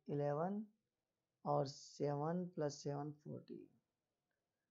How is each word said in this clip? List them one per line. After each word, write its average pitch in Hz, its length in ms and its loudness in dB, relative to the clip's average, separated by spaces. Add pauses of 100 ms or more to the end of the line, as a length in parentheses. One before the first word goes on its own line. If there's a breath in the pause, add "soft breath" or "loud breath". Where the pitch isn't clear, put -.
(100)
इलेवन 156 560 2 (800)
और 147 220 6
सेवन 147 800 0
प्लस 151 280 -2
सेवन 143 360 -4
फ़ोर्टीन। - 560 -12 (1040)